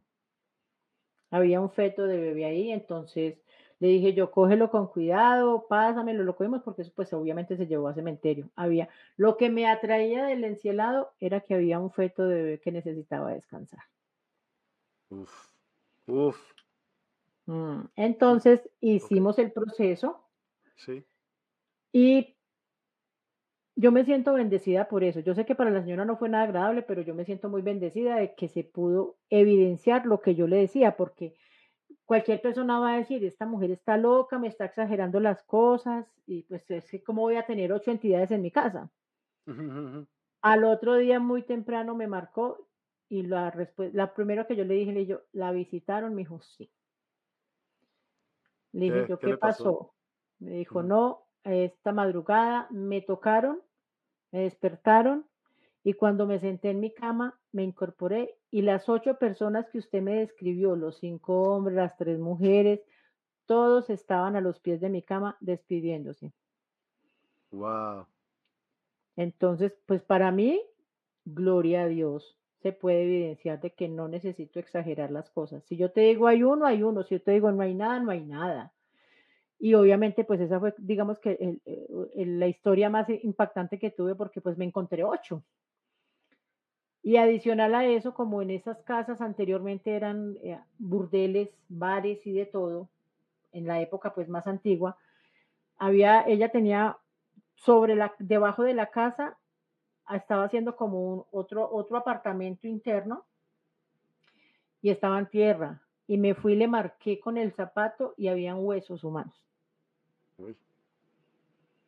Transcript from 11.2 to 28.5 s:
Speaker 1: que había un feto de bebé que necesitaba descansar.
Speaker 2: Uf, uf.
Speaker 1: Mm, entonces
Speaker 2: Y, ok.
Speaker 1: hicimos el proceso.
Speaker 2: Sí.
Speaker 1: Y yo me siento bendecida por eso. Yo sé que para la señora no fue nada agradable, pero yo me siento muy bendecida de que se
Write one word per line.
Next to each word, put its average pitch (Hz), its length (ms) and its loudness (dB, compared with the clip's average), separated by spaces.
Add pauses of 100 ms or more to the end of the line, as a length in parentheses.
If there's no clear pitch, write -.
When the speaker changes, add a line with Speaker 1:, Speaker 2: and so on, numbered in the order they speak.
Speaker 1:
que 202 140 -4
había 175 260 0
un 185 100 -6
feto 185 380 -2
de 180 140 2
bebé 156 180 -4
que 175 120 -4
necesitaba 156 640 -8
descansar. - 460 -16 (1400)
Speaker 2:
Uf, 95 200 -18 (720)
uf. 135 320 -2 (1080)
Speaker 1:
Mm, 160 360 -8 (140)
entonces 240 720 4 (280)
Speaker 2:
Y, 202 60 0
ok. 196 160 2
Speaker 1:
hicimos 202 180 2
el 226 140 0
proceso. 214 720 -2 (520)
Speaker 2:
Sí. 131 280 -14 (880)
Speaker 1:
Y 254 440 6 (1400)
yo 240 160 12
me 254 120 8
siento 269 300 4
bendecida 196 540 2
por 196 160 0
eso. 165 160 0
Yo 175 140 -2
sé 214 120 0
que 262 80 0
para 233 160 2
la 190 120 0
señora 175 220 -4
no 226 120 -2
fue 226 120 -4
nada 220 160 2
agradable, 214 380 -2
pero 190 200 -6
yo 165 120 -8
me 175 100 -8
siento 196 240 -8
muy 196 140 -4
bendecida 202 540 -4
de 202 180 -2
que 170 140 -8
se 165 160 -6